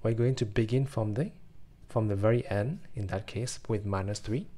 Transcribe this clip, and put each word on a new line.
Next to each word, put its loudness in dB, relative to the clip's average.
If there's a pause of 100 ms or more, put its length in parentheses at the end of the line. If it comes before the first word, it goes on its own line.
we're 2
going 4
to 0
begin 2
from 0
the, 0 (580)
from 2
the 2
very 4
end, 0 (160)
in -4
that -4
case, -4
with 0
minus -2
three. -2